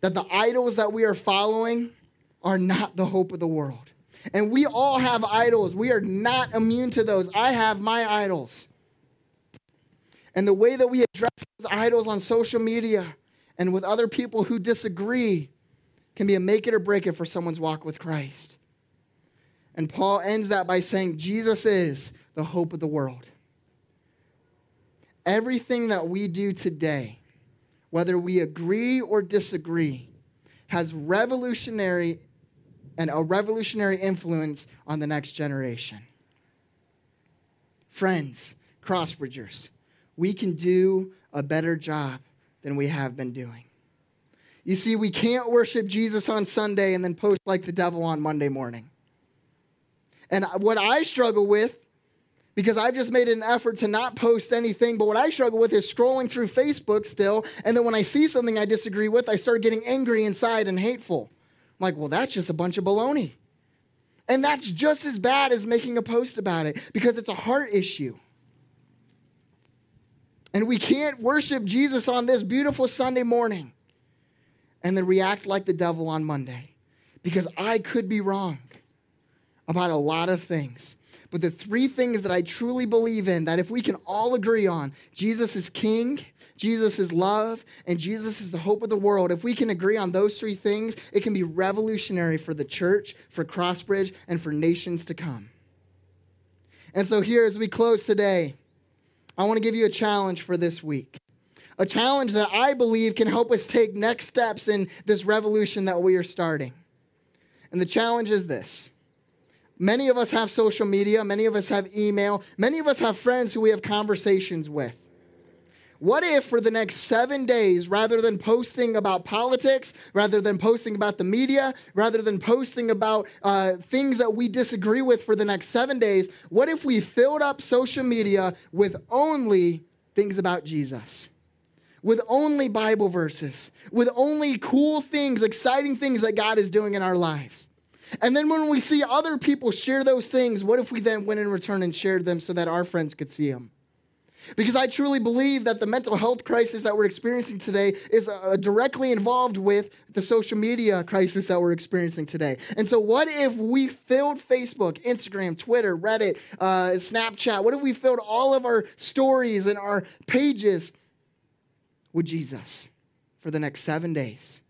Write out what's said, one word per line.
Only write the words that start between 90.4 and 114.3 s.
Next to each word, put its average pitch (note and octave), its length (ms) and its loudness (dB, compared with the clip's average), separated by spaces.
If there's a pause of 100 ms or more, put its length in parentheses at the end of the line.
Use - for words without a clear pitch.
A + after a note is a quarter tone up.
things, G#3+ 420 -2 (160)
it G3+ 100 2
can G#3+ 100 -2
be F#3+ 100 0
revolutionary F#3 920 -2
for D#3+ 160 -6
the D3+ 120 -6
church, F#3 520 0 (140)
for - 120 -6
Crossbridge, F3+ 680 -2 (160)
and E3+ 120 -4
for D#3+ 120 -8
nations E3+ 540 -2
to E3 80 -8
come. B2+ 340 -10 (1400)
And F#3+ 160 0
so G#3+ 140 2
here, A#3 220 4
as G3+ 120 2
we G#3+ 120 -2
close A3+ 360 2
today, G3 500 2 (840)
I F#3+ 60 2
want A3 120 2
to A3 60 0
give A3 120 0
you A3+ 120 2
a G3 40 4
challenge G3 520 -2
for F3+ 160 -2
this E3+ 240 -2
week. D3 340 -8 (640)
A F#3+ 80 2
challenge B3 480 0
that G#3 180 2
I B3+ 220 4
believe A3+ 400 2
can A3 120 2
help A3+ 240 2
us A3+ 160 0
take A3 280 2
next A3 320 -2
steps A3+ 420 -2
in G3 200 2 (180)
this G3 180 0
revolution G#3+ 640 2
that F3+ 160 0
we F#3 140 6
are F3+ 60 0
starting. D#3 500 -4 (1000)
And F3+ 80 -2
the F3+ 60 0
challenge A#3 440 0
is G3 160 0
this. - 440 -8 (840)
Many A#3 320 2
of B3 80 4
us A#3+ 140 0
have A3+ 220 0
social G#3+ 340 2
media, G3+ 380 2
many G3+ 220 0
of A3 100 0
us G3 120 -2
have G3 280 -2
email, G3+ 480 0 (120)
many C4 220 0
of D4+ 80 -2
us C#4+ 140 2
have A3 180 0
friends B3 340 0
who A3+ 80 -4
we A3 100 6
have G#3+ 120 2
conversations G3 880 0